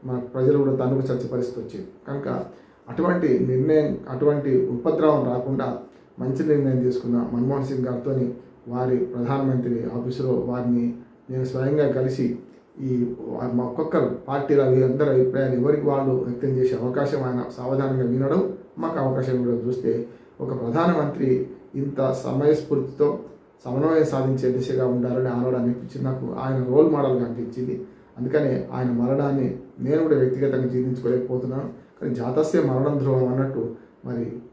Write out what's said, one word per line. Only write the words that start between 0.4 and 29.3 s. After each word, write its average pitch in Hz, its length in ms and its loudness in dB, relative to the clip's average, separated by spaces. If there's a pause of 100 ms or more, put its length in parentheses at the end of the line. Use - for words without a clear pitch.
కూడా 135 180 2
తన్నుకు 131 300 0
చచ్చే 120 220 -2
పరిస్థితి 123 320 -4
వచ్చేది. - 280 -12 (200)
కనుక 139 360 -6 (440)
అటువంటి 165 500 2
నిర్ణయం, 143 600 2 (100)
అటువంటి 139 580 2
ఉపద్రవం 135 640 2
రాకుండా 127 500 -2 (400)
మంచి 135 300 -2
నిర్ణయం 135 340 4
తీసుకున్న 120 500 0
మన్మోహన్ 131 320 0
సింగ్ 127 220 -2
గారితోని 120 480 -2 (340)
వారి 127 280 0
ప్రధానమంత్రి 123 880 0 (160)
ఆఫీసులో 127 320 -2
వారిని 120 640 0 (360)
నేను 131 140 -2
స్వయంగా 135 480 0
కలిసి 127 460 0 (420)
ఈ 123 340 0 (380)
మా 123 120 0
ఒక్కొక్క - 480 0
పార్టీల 139 500 2
అవి 131 220 6
అందరి 139 260 2
అభిప్రాయాలు 127 440 4
ఎవరికి 143 320 2
వాళ్ళు 135 260 2
వ్యక్తం 123 360 -2
చేసే 127 280 2
అవకాశం 135 460 -2
ఆయన 123 220 -2 (120)
సావధానంగా 131 480 0
వినడం, 139 480 0 (260)
మాకు 160 200 -2
అవకాశం 131 360 0
ఇవ్వడం 120 320 0
చూస్తే 120 420 -2 (320)
ఒక 131 200 -4
ప్రధానమంత్రి 139 880 2 (240)
ఇంత 135 380 -2
సమయస్ఫూర్తితో 143 1040 0 (460)
సమన్వయం 151 400 2
సాధించే 131 480 0
దిశగా 127 340 0
ఉండాలని 123 420 0
ఆనాడు 123 280 0
అనిపించింది. 120 480 -2
నాకు 131 280 -4
ఆయన 131 320 -2
రోల్ 147 260 6
మోడల్గా 135 360 2
అనిపించింది. 120 600 -6 (320)
అందుకనే 135 540 0
ఆయన 127 180 -2
మరణాన్ని 135 680 0 (220)